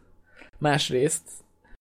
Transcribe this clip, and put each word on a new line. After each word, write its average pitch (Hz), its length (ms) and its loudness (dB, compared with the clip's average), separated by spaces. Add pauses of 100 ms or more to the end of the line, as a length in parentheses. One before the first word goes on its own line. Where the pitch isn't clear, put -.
(600)
másrészt 143 680 0 (520)